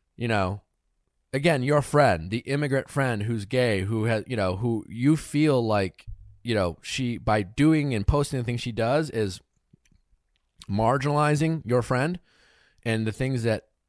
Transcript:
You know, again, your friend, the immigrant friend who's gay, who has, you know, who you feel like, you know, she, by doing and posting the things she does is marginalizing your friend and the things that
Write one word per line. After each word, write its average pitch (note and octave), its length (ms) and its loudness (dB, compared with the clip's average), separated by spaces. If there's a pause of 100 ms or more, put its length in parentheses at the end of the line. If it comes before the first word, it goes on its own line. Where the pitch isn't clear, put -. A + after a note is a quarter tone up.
(160)
You A#2 120 -4
know, G2+ 340 0 (720)
again, C#3+ 300 2
your C#3+ 200 2
friend, G#2 480 2
the A2 100 -2
immigrant C3+ 500 -2
friend B2+ 320 0
who's A2 240 -4
gay, A#2 360 2
who G#2+ 220 -2
has, A2+ 220 0
you B2+ 100 -6
know, F#2 200 0
who A2+ 320 -2
you B2+ 280 2
feel D3 500 0
like, G2+ 400 -2 (360)
you A#2 120 -2
know, F2+ 280 0
she, B2 360 -4
by G#2+ 240 2
doing C#3+ 520 2
and G2+ 120 -2
posting C#3+ 320 0
the A#2+ 60 -4
things A#2+ 160 -4
she A#2+ 120 -6
does B2 380 0
is G#2 300 -2 (1300)
marginalizing D3 960 2
your A#2+ 180 2
friend C#3 360 -2 (640)
and A2 220 0
the A2 60 -2
things C3 320 -2
that A2 200 0 (240)